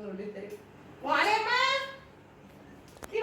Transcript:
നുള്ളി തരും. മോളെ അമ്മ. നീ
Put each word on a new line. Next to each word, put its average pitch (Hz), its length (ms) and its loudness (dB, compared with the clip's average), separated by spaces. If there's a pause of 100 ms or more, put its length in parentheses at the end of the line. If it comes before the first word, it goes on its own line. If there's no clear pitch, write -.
നുള്ളി 196 220 -8 (100)
തരും. 202 240 -12 (460)
മോളെ 311 340 4
അമ്മ. 453 120 0 (1600)
നീ 427 120 -2